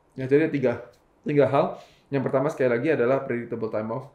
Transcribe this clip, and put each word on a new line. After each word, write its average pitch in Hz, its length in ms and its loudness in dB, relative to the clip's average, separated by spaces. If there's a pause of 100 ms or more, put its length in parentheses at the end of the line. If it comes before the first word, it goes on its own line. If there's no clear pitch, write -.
(160)
Ya, 131 80 -8
jadi 147 240 4
ada 151 40 -8
tiga, 127 200 0 (560)
tiga 143 240 4
hal. 160 240 2 (320)
Yang 131 240 -4
pertama 139 160 2
sekali 131 240 0
lagi 123 240 0
adalah 131 320 0
predictable 120 400 -6
time 110 240 -4
off. 131 220 -10